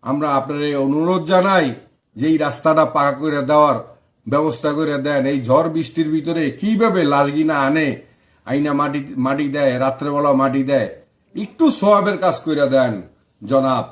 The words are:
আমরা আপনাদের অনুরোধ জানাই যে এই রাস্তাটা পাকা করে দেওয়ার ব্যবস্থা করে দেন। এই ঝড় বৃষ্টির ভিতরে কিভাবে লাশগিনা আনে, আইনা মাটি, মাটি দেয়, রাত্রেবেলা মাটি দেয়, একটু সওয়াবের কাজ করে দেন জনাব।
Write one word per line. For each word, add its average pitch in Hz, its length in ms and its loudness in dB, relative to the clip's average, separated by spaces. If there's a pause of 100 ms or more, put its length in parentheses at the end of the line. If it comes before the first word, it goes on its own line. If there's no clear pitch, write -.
আমরা 143 260 -4 (100)
আপনাদের 147 340 -4 (140)
অনুরোধ 165 360 0 (100)
জানাই 185 340 4 (500)
যে 123 160 -2
এই 160 40 2 (100)
রাস্তাটা 156 380 2 (100)
পাকা 143 260 2
করে 147 200 -2 (100)
দেওয়ার 147 260 4 (500)
ব্যবস্থা 151 520 -2
করে 156 180 -2 (100)
দেন। 143 160 0 (100)
এই 143 60 -2 (100)
ঝড় 143 260 4
বৃষ্টির 160 400 -2
ভিতরে 160 280 -2 (180)
কিভাবে 208 400 2 (120)
লাশগিনা 143 440 2 (100)
আনে, 151 220 0 (580)
আইনা 147 340 -2
মাটি, 147 200 -2 (240)
মাটি 139 220 -2 (100)
দেয়, 139 160 2 (120)
রাত্রেবেলা 143 560 0
মাটি 135 300 0
দেয়, 120 180 2 (460)
একটু - 300 -4 (160)
সওয়াবের 202 440 4
কাজ 175 120 2 (100)
করে 143 280 2
দেন 127 180 4 (500)
জনাব। 131 500 0